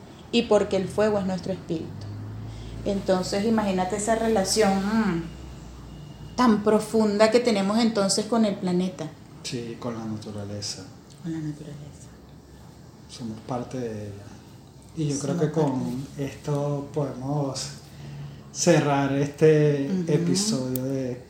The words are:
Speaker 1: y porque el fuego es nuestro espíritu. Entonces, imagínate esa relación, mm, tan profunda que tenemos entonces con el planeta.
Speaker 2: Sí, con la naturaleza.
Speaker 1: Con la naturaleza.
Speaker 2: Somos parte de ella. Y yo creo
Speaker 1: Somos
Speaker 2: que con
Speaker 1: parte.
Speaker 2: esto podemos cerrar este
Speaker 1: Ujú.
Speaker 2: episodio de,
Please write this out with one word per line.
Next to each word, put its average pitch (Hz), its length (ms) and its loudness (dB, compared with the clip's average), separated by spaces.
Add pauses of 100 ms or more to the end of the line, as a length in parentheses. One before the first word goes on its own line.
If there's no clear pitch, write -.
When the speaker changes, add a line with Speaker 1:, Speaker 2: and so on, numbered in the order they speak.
(320)
Speaker 1:
y 233 100 6
porque 196 340 4
el 190 120 0
fuego 208 300 2
es 190 80 -2
nuestro 185 260 -2
espíritu. 175 360 -6 (960)
Entonces, 190 580 0
imagínate 202 520 2
esa 214 180 0
relación, 214 600 4
mm, 196 480 0 (1120)
tan 220 280 6
profunda 214 680 4
que 233 100 6
tenemos 214 380 2
entonces 208 460 2
con 226 220 2
el 196 80 0
planeta. 180 540 -2 (340)
Speaker 2:
Sí, 117 360 -8
con 117 200 -6
la 113 60 -8
naturaleza. 104 800 -8 (380)
Speaker 1:
Con 165 100 -6
la 160 60 -6
naturaleza. 147 520 -10 (1200)
Speaker 2:
Somos 110 360 -10
parte 123 320 -6
de 120 120 -4 (140)
ella. 101 200 -12 (720)
Y 156 120 -2
yo 139 100 -2
creo 139 160 -2
Speaker 1:
Somos 170 120 -2
Speaker 2:
que 143 60 -4
con 147 200 2 (100)
Speaker 1:
parte. 135 420 -6
Speaker 2:
esto 143 680 -4
podemos 135 720 -4 (840)
cerrar 139 600 4
este 147 800 4
Speaker 1:
Ujú. 175 200 0
Speaker 2:
episodio 170 720 0
de, 131 460 -4